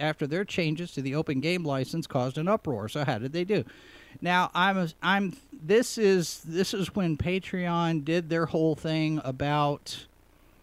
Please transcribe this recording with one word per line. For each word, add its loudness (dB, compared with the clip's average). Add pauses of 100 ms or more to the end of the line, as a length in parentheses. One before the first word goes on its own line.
after -2
their -2
changes -2
to -6
the -2
open 0
game 0
license -2
caused -2
an -2
uproar." 0
So -2
how 0
did -6
they -2
do? 0 (560)
Now, 2
I'm, 2 (140)
I'm, 2 (160)
this 2
is, 4
this -2
is -2
when 2
Patreon 0
did 0
their 2
whole 2
thing 0
about, -2 (560)